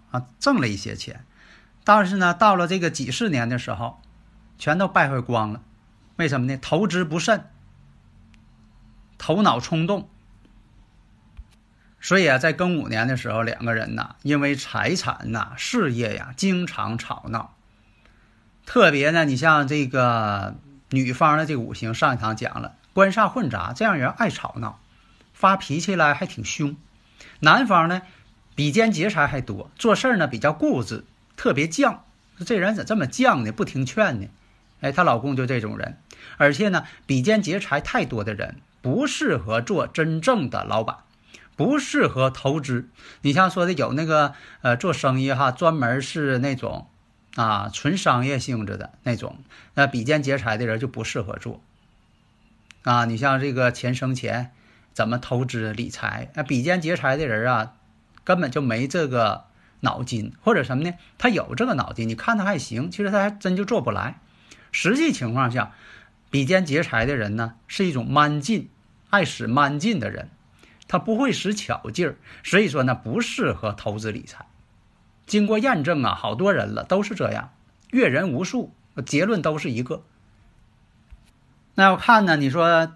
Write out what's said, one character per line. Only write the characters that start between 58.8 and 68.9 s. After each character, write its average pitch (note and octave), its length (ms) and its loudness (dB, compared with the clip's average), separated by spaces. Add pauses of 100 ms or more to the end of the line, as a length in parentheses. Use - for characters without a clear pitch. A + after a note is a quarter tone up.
这 E3 180 0
个 A#2 380 0 (340)
脑 - 240 -2
筋， A2+ 380 -6
或 A3+ 120 4
者 D#3 100 2
什 B2+ 140 -4
么 D3+ 60 -2
呢？ F3 120 -4 (220)
他 B3+ 120 2
有 E3+ 260 -2
这 A3 100 0
个 A#3 100 0
脑 - 180 -4
筋， A2+ 160 -4
你 A2+ 60 -4
看 A3+ 220 0
他 G3 60 -2
还 G3 140 -2
行， C3 340 -6
其 - 60 -12
实 G3+ 120 -2
他 G3+ 120 2
还 G#3 100 0
真 F#3+ 240 -2
就 G3+ 80 -2
做 G3+ 180 0
不 A#2 80 -4
来。 G2+ 300 -6 (520)
实 G#3 260 0
际 D#4 160 2
情 A#2 200 -4
况 B2+ 180 0
下， A2+ 200 -4 (580)
比 C#3 140 0
肩 F#3 220 2
劫 D3+ 180 0
财 A#2 220 -2
的 C#3 100 -2
人 G#2+ 220 -4
呢， A2+ 180 -6 (100)
是 - 200 -2
一 E3+ 80 0
种 A#2+ 180 -4
蛮 D3 300 2
劲， D#3+ 260 -2 (420)